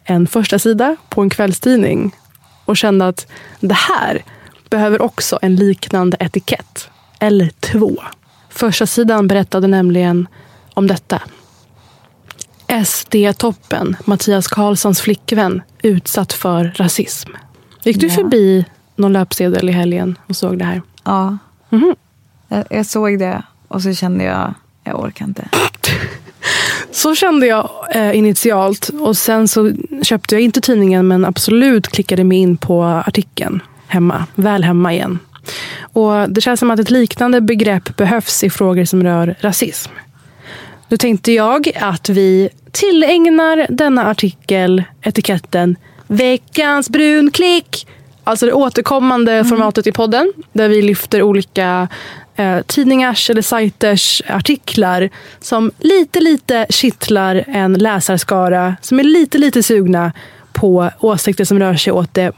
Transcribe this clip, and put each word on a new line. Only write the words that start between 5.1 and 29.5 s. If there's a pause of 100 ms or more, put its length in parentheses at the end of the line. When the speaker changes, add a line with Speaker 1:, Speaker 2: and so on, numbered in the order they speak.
Speaker 1:
en
liknande
etikett. (300)
Eller (100)
två. (540)
Första
sidan
berättade
nämligen (460)
om
detta. (1500)
S
D-toppen, (100)
Mattias
Karlssons
flickvän, (200)
utsatt
för
rasism. (540)
Gick
du
Speaker 2:
Ja.
Speaker 1:
förbi (300)
någon
löpsedel
i
helgen (100)
och
såg
det
här? (220)
Speaker 2:
Ja. (320)
Speaker 1:
Mhm. (520)
Speaker 2:
Jag,
jag
såg
det (240)
och
så
kände
jag, (300)
jag
orkar
inte.
Speaker 1:
<laughs>
Så
kände
jag, (240)
eh,
initialt.
Och
sen
så (320)